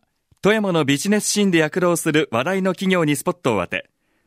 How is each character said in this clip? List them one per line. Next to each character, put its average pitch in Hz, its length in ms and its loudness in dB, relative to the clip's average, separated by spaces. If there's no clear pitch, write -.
富 208 140 2
山 202 160 -2
の 160 140 2
ビ 139 120 0
ジ 196 120 -6
ネ 208 100 2
ス 196 60 -8
シ - 160 -2
ー 202 60 2
ン 190 40 0
で 170 60 2
躍 156 240 0
動 175 160 2
す - 120 -4
る 151 220 2
話 117 140 0
題 190 160 -2
の 185 100 0
企 190 220 -2
業 175 100 2
に 147 140 0
ス - 80 -8
ポ 185 60 -2
ッ - 20 -2
ト 117 240 -2
を - 20 0
当 85 80 -4
て、 - 220 -8